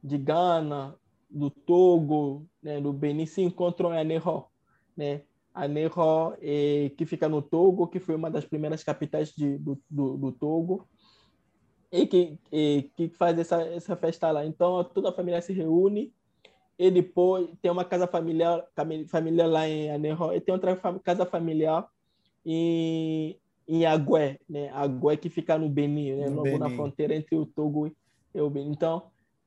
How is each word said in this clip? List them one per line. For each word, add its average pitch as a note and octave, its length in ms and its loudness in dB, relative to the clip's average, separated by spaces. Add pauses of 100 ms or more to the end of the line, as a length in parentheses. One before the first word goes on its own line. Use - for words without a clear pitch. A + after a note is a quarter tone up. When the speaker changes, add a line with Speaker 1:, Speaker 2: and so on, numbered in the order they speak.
Speaker 1:
de C#3+ 140 -4
Ghana, D3+ 800 0 (340)
do D3 200 -4
Togo, D3+ 960 4 (160)
né? D3 180 -8
Do C#3+ 140 -2
Benin, D3 320 -2
se D#3 160 -4
encontram F3 520 0
em E3 60 -2
Anerro, D#3+ 460 -4 (500)
né? C#3+ 260 -6 (320)
Anerro, D#3+ 880 0
eh, D3 560 0
que E3+ 80 -2
fica D#3 220 -2
no D3+ 140 0
Togo, F3 460 4
que F3 120 -8
foi E3 160 -4
uma D#3+ 140 -4
das D3 160 -4
primeiras D3+ 380 -6
capitais D3+ 500 -4
de, C#3+ 240 -4
do, C#3+ 320 -8
do, C#3 260 -4
do C3+ 160 -4
Togo, E3 560 -4 (1040)
e - 140 4
que, E3+ 320 2 (140)
e D3 440 2
que E3 140 -2
faz E3+ 300 0
essa, E3+ 240 0
essa E3+ 320 -6
festa E3 340 -2
lá. D3+ 160 -2
Então, F3 380 0
toda F#3 260 -2
a F3+ 40 -4
família F3 280 -4
se G3 120 -8
reúne, F#3 600 2 (640)
e F3+ 140 6
depois F3+ 580 2 (100)
tem F3 120 0
uma F3+ 120 -2
casa F3+ 220 0
familiar, E3 580 0 (120)
cami-, D#3 320 -6
família E3 400 2
lá D#3+ 200 2
em D3+ 220 -2
Anerro, D#3 420 -2
e - 80 0
tem - 140 0
outra F#3 220 0
fa-, F#3 240 -4
casa F3+ 260 0
familiar E3 640 0 (560)
em, D#3+ 920 -2 (280)
em E3 180 2
Agué, D3+ 520 4 (100)
né? D3 220 -8
Agué C#3 480 0
que E3 120 -8
fica D#3+ 280 0
no D#3+ 120 0
Benin, D3 480 -2
né? C#3 120 -2
Speaker 2:
No C#3 140 -2
Speaker 1:
Logo C#3 160 0
na - 60 -2
Speaker 2:
Benin. B2 100 -4
Speaker 1:
fronteira D3 400 -2
entre D#3 200 -2
o D#3 120 0
Togo D3+ 440 -2 (420)
e F3 80 -4
o D3 80 0
Benin. C#3+ 220 -4
Então, E3 380 -2 (380)